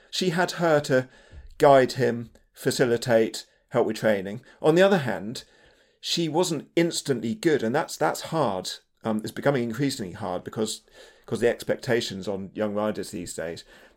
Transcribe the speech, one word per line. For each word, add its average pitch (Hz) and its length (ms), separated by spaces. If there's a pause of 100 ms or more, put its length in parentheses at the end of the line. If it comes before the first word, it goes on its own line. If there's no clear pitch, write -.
(100)
she 185 220
had 175 220
her 165 280
to 131 260 (520)
guide 135 340
him, 120 380 (200)
facilitate, 117 920 (240)
help 117 160
with 107 120
training. 104 440 (200)
On 151 120
the 175 80
other 196 180
hand, 107 440 (560)
she - 280
wasn't 160 480
instantly 139 600
good, 143 280
and 113 100
that's, - 220
that's 165 260
hard. 107 500 (320)
Um, 110 160
it's 107 120
becoming 139 320
increasingly 117 500
hard 90 300
because, - 380 (440)
'cause 110 140
the 117 100
expectations 113 800
on 98 260
young 104 200
riders 104 380
these 90 220
days. 82 300 (340)